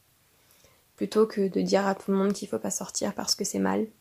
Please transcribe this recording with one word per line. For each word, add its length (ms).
plutôt 300
que 220
de 140
dire 260
à 80
tout 160
le 60
monde 160
qu'il 140
faut 120
pas 100
sortir 460
parce 180
que 100
c'est 140
mal. 300